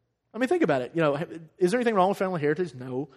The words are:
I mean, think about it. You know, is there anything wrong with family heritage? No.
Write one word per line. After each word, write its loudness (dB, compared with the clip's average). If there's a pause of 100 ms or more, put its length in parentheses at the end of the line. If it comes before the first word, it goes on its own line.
(340)
I -10
mean, 0
think 2
about 2
it. -8
You 0
know, 2 (400)
is 4
there 0
anything 0
wrong 4
with -2
family -2
heritage? 0
No. -8